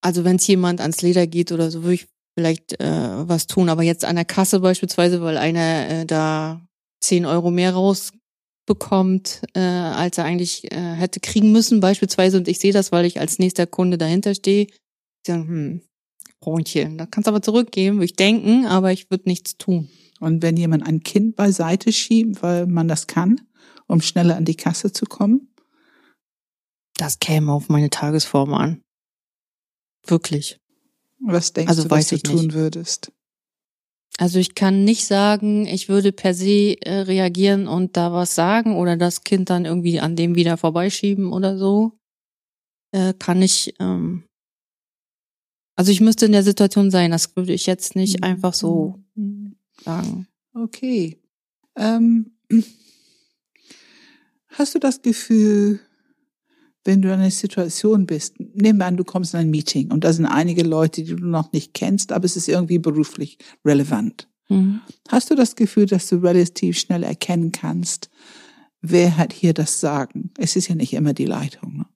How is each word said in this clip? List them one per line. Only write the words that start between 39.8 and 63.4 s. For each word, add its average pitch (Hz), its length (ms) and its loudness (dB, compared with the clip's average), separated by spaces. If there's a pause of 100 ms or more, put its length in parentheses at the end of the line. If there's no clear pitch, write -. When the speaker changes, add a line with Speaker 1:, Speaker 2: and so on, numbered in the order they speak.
Speaker 1:
an 165 160 -2
dem 170 200 0
wieder 170 220 2
vorbeischieben 190 760 -2
oder 190 260 -2
so. 208 400 0 (960)
Äh, 190 220 0
kann 185 280 0
ich, - 380 0
ähm, 180 460 -4 (1500)
also 185 140 4
ich 190 100 4
müsste 220 240 6
in 208 80 6
der 202 100 6
Situation 196 480 4
sein, 175 200 4
das - 260 -2
würde 185 160 -4
ich - 120 -4
jetzt - 300 -4
nicht 185 220 0
Speaker 2:
Mhm. 185 60 -4
Speaker 1:
einfach 185 300 -2
so 190 460 -2 (160)
Speaker 2:
Mhm. 202 400 -8 (280)
Speaker 1:
sagen. 175 440 -6 (260)
Speaker 2:
Okay. 226 680 -6 (560)
Ähm, 226 600 2 (120)
<clears throat> - 2000 -8
hast 285 260 -4
du 330 40 0
das 262 220 -2
Gefühl, 214 760 2 (1080)
wenn 190 160 4
du 190 80 2
in 190 100 0
einer 190 100 4
Situation 196 760 0
bist, 156 340 -6
nehmen 208 400 2
wir 185 60 0
an, 180 120 -2
du 185 60 -2
kommst 180 300 -6
in 165 80 -2
ein 160 80 2
Meeting 151 420 -2
und 156 120 0
da 165 100 4
sind 165 120 2
einige 170 380 0
Leute, 160 400 0
die 165 120 -8
du 175 100 -8
noch 165 260 -2
nicht - 220 -6
kennst, 196 380 -2
aber 185 140 -2
es 180 100 0
ist 175 120 -6
irgendwie 175 320 0
beruflich 156 580 -4 (280)